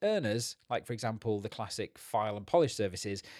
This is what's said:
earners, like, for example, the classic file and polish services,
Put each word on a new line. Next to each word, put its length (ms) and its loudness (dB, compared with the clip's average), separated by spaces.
earners, 540 2
like, 160 -2
for 80 -4
example, 460 -2
the 100 -6
classic 480 -6
file 380 0
and 100 -8
polish 280 6
services, 480 -2